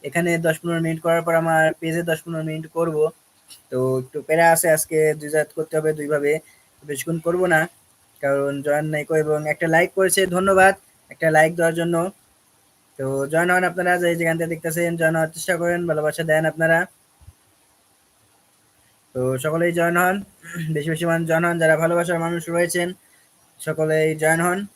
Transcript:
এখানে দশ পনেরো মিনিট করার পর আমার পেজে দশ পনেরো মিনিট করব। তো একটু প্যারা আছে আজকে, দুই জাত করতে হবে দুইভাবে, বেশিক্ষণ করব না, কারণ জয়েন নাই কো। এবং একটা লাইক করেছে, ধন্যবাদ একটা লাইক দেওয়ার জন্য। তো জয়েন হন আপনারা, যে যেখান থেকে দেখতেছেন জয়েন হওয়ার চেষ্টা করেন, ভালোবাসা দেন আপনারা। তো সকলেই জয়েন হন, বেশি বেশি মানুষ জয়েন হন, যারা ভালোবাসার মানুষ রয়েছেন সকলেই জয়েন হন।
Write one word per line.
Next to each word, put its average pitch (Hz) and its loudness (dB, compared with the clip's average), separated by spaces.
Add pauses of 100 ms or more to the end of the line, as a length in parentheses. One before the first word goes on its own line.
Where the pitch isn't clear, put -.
এখানে 170 -2 (160)
দশ 156 0
পনেরো 170 -4
মিনিট 160 -2
করার 165 2
পর 165 0
আমার 160 2 (160)
পেজে 165 -4
দশ 160 0
পনেরো 165 -8
মিনিট 160 -8 (100)
করব। 165 -2 (720)
তো 127 -6 (240)
একটু 127 -10
প্যারা 165 4
আছে 160 0 (100)
আজকে, 156 -2 (220)
দুই 147 -10
জাত 151 0
করতে 160 -6
হবে 156 0
দুইভাবে, 147 -2 (500)
বেশিক্ষণ 151 -6
করব 175 0 (140)
না, 156 4 (640)
কারণ 139 0 (140)
জয়েন 151 0
নাই 147 -2
কো। 156 -2 (100)
এবং 151 0 (140)
একটা 165 -2
লাইক 175 4
করেছে, 190 2 (140)
ধন্যবাদ 190 6 (360)
একটা 165 -4 (100)
লাইক 160 6
দেওয়ার 165 2
জন্য। 170 -2 (1040)
তো 135 -6 (280)
জয়েন 170 0
হন 180 2
আপনারা, 175 0 (100)
যে 175 2 (120)
যেখান 165 0
থেকে 165 -4
দেখতেছেন 165 -4 (100)
জয়েন 160 2
হওয়ার 160 0
চেষ্টা 175 -4
করেন, 175 -2 (100)
ভালোবাসা 151 -2
দেন 156 2
আপনারা। 165 2 (2250)
তো 127 -6 (240)
সকলেই 165 0
জয়েন 170 2
হন, 185 2 (580)
বেশি 151 -4
বেশি 160 -4
মানুষ 165 0
জয়েন 165 2
হন, 170 0
যারা 160 6
ভালোবাসার 170 0
মানুষ 170 -4 (120)
রয়েছেন 175 0 (720)
সকলেই 156 0 (140)
জয়েন 160 2
হন। 180 0 (180)